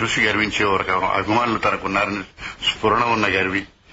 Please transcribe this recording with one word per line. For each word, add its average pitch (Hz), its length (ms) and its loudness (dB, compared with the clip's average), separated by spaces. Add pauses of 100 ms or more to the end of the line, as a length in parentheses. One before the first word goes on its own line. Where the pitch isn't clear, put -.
చూసి 113 180 -2
గర్వించే 107 460 0
ఒక 95 240 0
అభిమానులు 98 680 0
తనకున్నారని 98 640 -2 (420)
స్ఫురణ 110 400 2
ఉన్న 113 220 2
గర్వి. 95 400 0 (260)